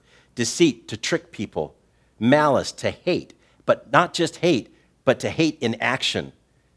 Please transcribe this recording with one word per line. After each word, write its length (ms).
Deceit, 540
to 80
trick 360
people. 420
Malice, 540
to 180
hate, 440
but 240
not 240
just 220
hate, 360
but 160
to 100
hate 300
in 160
action, 560